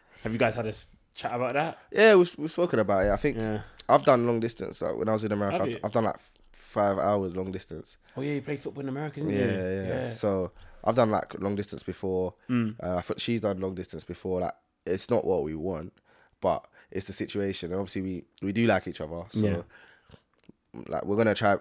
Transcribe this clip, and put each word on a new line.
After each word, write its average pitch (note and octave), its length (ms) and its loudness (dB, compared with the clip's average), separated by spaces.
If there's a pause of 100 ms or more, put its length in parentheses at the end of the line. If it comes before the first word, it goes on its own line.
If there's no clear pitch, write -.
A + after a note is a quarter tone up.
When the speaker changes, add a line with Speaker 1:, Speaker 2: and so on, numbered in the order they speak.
(240)
Speaker 1:
have A2+ 100 -2
you A#2 60 -2
guys A2+ 160 4
had A#2 100 -4
a A2 40 -4
s-, - 160 -12 (300)
chat - 180 -6
about B2 200 -2
that? D3 240 -2 (140)
Speaker 2:
Yeah, G#3+ 240 8
we've, F3+ 220 6
we've D3+ 140 -6
spoken E3+ 280 2
about G2 260 4
it. G#2 60 4
I G2 60 4
think C#3 200 0
Speaker 1:
Yeah. A2 240 -2 (260)
Speaker 2:
I've - 160 6
done B2 240 6
long A#2 140 2
distance. - 400 -6
Like, E2 160 -2
when G2+ 100 0
I A2 60 2
was G#2+ 100 0
in G#2+ 80 0
America, G2+ 280 0
Speaker 1:
Have F#3 80 0
Speaker 2:
I've, A#2 60 -2
Speaker 1:
you? A2+ 100 -8
Speaker 2:
I've G#2+ 100 -2
done, A2+ 120 4
like, G2+ 100 0
f-, - 160 -20 (200)
five G2+ 460 0
hours F#2+ 400 2
long F#2 160 -4
distance. - 440 -12 (200)
Speaker 1:
Oh C3 40 -6
yeah, D3 120 -4
you C#3 80 -4
play C#3 160 -6
football C#3 260 -10
in C3+ 60 -6
America, C#3+ 320 -6
didn't G2+ 120 -2
Speaker 2:
Yeah, G2+ 120 2
Speaker 1:
you? G2 60 2
Speaker 2:
yeah, F#2+ 320 -2
yeah. - 40 -4 (180)
Speaker 1:
Yeah. A#2+ 40 -6
Speaker 2:
So G2 420 -2 (320)
I've A#2 140 2
done, A#2 140 6
like, - 300 -2
long G2+ 140 -2
distance G2 280 -6
before. F#2 500 -4 (160)
Speaker 1:
Mm. A#2 340 0
Speaker 2:
Uh, F#2 140 0
I F2 40 0
think - 200 -6
she's A#2 180 0
done G2 220 -2
long F#2+ 140 -4
distance E2+ 280 -10
before. F2+ 380 -4
Like, - 140 -4 (300)
it's F2+ 240 -2
not A#2+ 160 2
what E2+ 180 2
we D#2 120 -4
want, D#2+ 380 -6 (480)
but - 260 0 (240)
it's - 160 -6
the G2 60 -10
situation. G2 580 -4
And F#2 80 -2
obviously F#2+ 220 -6
we, F#2 240 -6 (160)
we G2 100 -2
do A2+ 160 2
like G2 200 2
each F2 140 -10
other. E2+ 280 -8
So G#2+ 180 2
Speaker 1:
Yeah. G2 140 0 (1300)
Speaker 2:
like, - 180 -4
we're G2+ 120 0
gonna G#2+ 180 6
try, G2+ 260 4